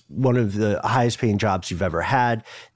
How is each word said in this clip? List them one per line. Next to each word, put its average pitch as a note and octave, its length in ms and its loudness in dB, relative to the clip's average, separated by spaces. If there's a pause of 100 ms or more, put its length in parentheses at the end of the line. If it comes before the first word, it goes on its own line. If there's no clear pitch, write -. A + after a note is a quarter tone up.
one B2 280 0
of G#2+ 180 0
the G#2 300 0
highest A#2+ 340 2
paying G#2 200 2
jobs F#2+ 320 -2
you've F2+ 120 -6
ever E2+ 200 0
had. A#2+ 420 0 (320)